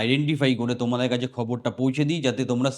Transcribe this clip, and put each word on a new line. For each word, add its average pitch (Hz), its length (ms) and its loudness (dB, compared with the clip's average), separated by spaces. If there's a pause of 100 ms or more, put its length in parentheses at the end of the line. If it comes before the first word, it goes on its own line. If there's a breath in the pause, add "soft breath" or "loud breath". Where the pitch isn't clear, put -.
আইডেন্টিফাই 139 500 2 (100)
করে 120 200 0
তোমাদের 123 320 0
কাছে 123 140 -2 (100)
খবরটা 117 320 -4 (100)
পৌঁছে 131 300 2
দিই, 170 160 0
যাতে 127 160 0 (100)
তোমরা 127 260 2